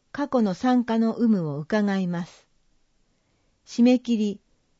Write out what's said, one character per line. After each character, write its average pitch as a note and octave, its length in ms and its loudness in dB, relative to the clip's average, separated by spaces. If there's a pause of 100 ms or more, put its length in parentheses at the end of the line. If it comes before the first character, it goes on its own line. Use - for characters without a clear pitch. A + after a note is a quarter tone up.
(120)
過 C#4+ 160 -6
去 B3 120 0
の G3+ 140 0
参 B3+ 300 2
加 A3+ 160 -2
の A3+ 180 0
有 A#3+ 80 0
無 F#3+ 220 2
を C#3+ 100 -6
伺 G3+ 400 -2
い F#3 80 -2
ま F3 200 -6
す。 - 200 -20 (1200)
締 - 160 0
め B3 160 6
切 A#3 200 -4
り、 G#3 220 -4 (400)